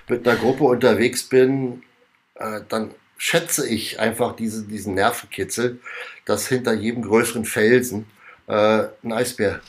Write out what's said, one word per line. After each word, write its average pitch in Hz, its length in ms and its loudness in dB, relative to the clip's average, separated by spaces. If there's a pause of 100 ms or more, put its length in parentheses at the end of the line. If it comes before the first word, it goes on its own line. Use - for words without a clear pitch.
mit 120 180 0
einer 120 120 6
Gruppe 135 260 2
unterwegs 120 600 4
bin, 131 580 2 (520)
äh, 107 340 -8
dann 110 240 -4 (240)
schätze 165 520 -2
ich 107 320 -4
einfach 113 340 0
diese, 110 300 -6
diesen 101 300 -8
Nervenkitzel, 117 840 -2 (460)
dass 104 240 -2
hinter 120 240 0
jedem 113 300 -2
größeren 110 420 2
Felsen, 110 640 2 (420)
äh, 107 360 4 (200)
ein 117 80 -6
Eisbär 107 560 -2